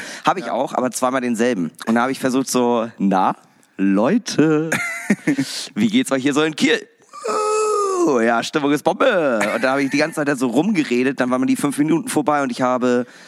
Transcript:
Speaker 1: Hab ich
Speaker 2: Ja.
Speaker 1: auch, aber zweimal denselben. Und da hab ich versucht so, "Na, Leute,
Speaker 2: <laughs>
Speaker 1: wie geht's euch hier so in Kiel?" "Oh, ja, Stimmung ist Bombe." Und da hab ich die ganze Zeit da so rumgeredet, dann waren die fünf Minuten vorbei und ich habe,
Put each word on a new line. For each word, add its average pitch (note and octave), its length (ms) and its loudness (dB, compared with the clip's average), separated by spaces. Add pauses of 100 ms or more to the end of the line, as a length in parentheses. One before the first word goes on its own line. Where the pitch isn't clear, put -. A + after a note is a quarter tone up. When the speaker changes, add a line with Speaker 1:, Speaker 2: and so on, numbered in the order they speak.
(240)
Speaker 1:
Hab E3+ 140 2
ich A#2+ 80 -8
Speaker 2:
Ja. - 60 -4
Speaker 1:
auch, B2+ 220 -2
aber B2 160 0
zweimal B2+ 300 -2
denselben. A#2 500 0 (160)
Und A2+ 80 2
da A#2 80 2
hab B2+ 80 0
ich C3+ 80 -6
versucht C3 320 0
so, A#2+ 480 0
"Na, G2 380 2 (400)
Leute, D3+ 920 2 (540)
Speaker 2:
<laughs> - 500 -4
Speaker 1:
wie A2 140 2
geht's A#2+ 240 2
euch C3+ 100 0
hier C#3 120 0
so D3+ 80 2
in D#3 140 -2
Kiel?" D3+ 240 0 (1300)
"Oh, C3+ 120 2
ja, A#2 240 2
Stimmung C#3+ 300 -2
ist D3 100 -2
Bombe." E3 580 2 (140)
Und A#2 80 -2
da C3 100 2
hab C#3 60 0
ich C#3 120 0
die C#3+ 80 0
ganze D#3 180 0
Zeit D3 120 -2
da D3 80 2
so B2+ 120 0
rumgeredet, C3 720 0
dann B2 100 0
waren B2+ 160 0
die C3 100 2
fünf C#3+ 220 -2
Minuten D3+ 300 0
vorbei D3 340 0
und C3 80 -2
ich B2 120 -4
habe, B2 440 2 (220)